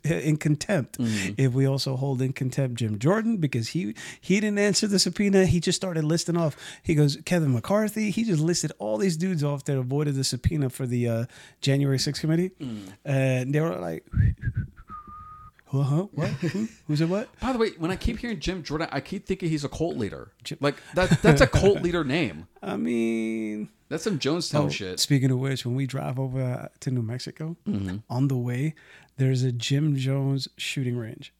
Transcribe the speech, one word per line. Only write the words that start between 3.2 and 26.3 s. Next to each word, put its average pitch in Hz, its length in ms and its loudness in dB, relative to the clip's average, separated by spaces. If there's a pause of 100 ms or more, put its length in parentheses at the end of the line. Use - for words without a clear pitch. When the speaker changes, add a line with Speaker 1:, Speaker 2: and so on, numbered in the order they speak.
Speaker 1:
because 131 300 0
he, 202 260 -4 (260)
he 196 200 2
didn't 208 180 0
answer 208 280 4
the 196 120 2
subpoena. 196 480 4
He 170 140 4
just 180 160 0
started 165 280 -2
listing 170 320 2
off. 165 200 0 (260)
He 165 120 0
goes, 147 300 6
"Kevin 160 280 2
McCarthy." 208 580 0
He 226 140 0
just 175 160 2
listed 165 380 0
all 214 200 -2
these 190 180 2
dudes 170 260 0
off 143 220 -2
that 139 140 0
avoided 139 360 0
the 135 100 0
subpoena 123 460 0
for 135 160 -6
the, 120 220 0
uh, 117 160 0 (360)
January 139 380 2
sixth 143 220 -2
committee. 165 300 0 (100)
Speaker 2:
Mm. 107 320 -10 (120)
Speaker 1:
And 135 500 0
they 147 60 2
were 170 160 0
like, 85 280 -6 (1700)
"Uh-huh, 143 400 0
what? 151 160 -4
Speaker 2:
<laughs> - 20 -2
Speaker 1:
Who? 180 380 -4 (180)
Who 151 100 -2
said 165 140 2
what?" 208 180 -4 (120)
Speaker 2:
By 254 120 -2
the 247 60 0
way, 220 200 2
when 165 120 -2
I 190 60 -2
keep 226 220 -4
hearing 226 220 -6
Jim 180 220 -6
Jordan, 156 300 -4
I 139 80 -2
keep - 260 -10
thinking 185 220 -2
he's 151 160 0
a 131 40 -4
cult - 280 -4
leader. 92 360 -6 (120)
Speaker 1:
Jim - 160 -10
Speaker 2:
Like, 139 160 0 (180)
that, 180 280 4
that's 151 180 8
a - 60 10
cult 190 360 4
Speaker 1:
<laughs> - 0 -
Speaker 2:
leader 175 220 0
name. 120 420 -2 (160)
Speaker 1:
I - 140 -6
mean, 113 920 -2 (200)
Speaker 2:
That's 151 160 -6
some 196 140 -2
Jonestown 147 480 0
Speaker 1:
oh, - 20 0
Speaker 2:
shit. 92 320 -6
Speaker 1:
speaking 135 300 4
of 127 80 2
which, 135 280 -4
when 120 80 -2
we 135 120 -2
drive 135 320 -4
over, 131 240 -4